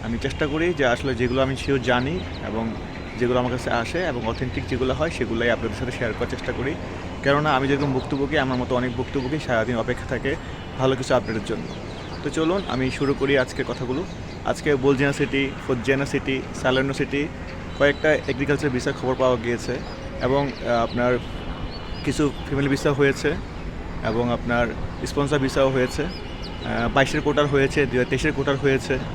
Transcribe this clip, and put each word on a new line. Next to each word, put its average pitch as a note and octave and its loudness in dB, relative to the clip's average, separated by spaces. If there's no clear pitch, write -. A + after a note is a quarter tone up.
আমি A#2 -2
চেষ্টা C#3 -2
করি D#3+ 0
যে C#3+ 2
আসলে B2 2
যেগুলো B2+ 2
আমি C3+ 2
শিওর C3+ 0
জানি B2 2
এবং A2 -2
যেগুলো B2 4
আমার B2 2
কাছে B2 -2
আসে A#2 0
এবং A#2+ -2
অথেন্টিক B2+ -2
যেগুলো B2+ 0
হয় D3+ 0
সেগুলোই A2+ 0
আপনাদের A2 0
সাথে B2+ -4
শেয়ার A2+ -2
করার A#2+ -4
চেষ্টা - -4
করি। B2 -2
কেননা D3 4
আমি C3+ 2
যেরকম C#3 2
ভুক্তভোগী, C#3 0
আমার C3 0
মতো B2+ 0
অনেক B2 0
ভুক্তভোগী C3 -2
সারাদিন A#2+ 0
অপেক্ষা A#2 -2
থাকে C3+ -2
ভালো C3+ 4
কিছু C3 0
আপডেটের A2 0
জন্য। G2 -4
তো D3 -2
চলুন D#3+ 0
আমি C3 0
শুরু C#3 0
করি C#3 2
আজকে C3 0
কথাগুলো। B2+ -4
আজকে D3 2
বোলজিয়ানা C#3 4
সিটি, C#3 0
ফোর্জিয়ানা C3+ 2
সিটি, C3 -2
সালের্নো C3 2
সিটি C#3+ 0
কয়েকটা C#3+ 6
এগ্রিকালচার C#3 2
ভিসার B2+ 0
খবর B2+ 2
পাওয়া B2+ 4
গিয়েছে A#2 -2
এবং, C#3 2
আহ, A#2 0
আপনার A#2+ 2
কিছু D3 2
ফ্যামিলি C#3 0
ভিসা C#3 2
হয়েছে C#3 4
এবং A#2+ 2
আপনার A#2+ 2
স্পন্সর C#3+ 2
ভিসাও C3+ 4
হয়েছে। C3 2
আহ, - -4
বাইশের C#3 4
কোটার D3 4
হয়েছে, C#3 4
দুই B2 0
হাজার B2 2
তেইশের C3+ 2
কোটার C#3 0
হয়েছে। C3+ 2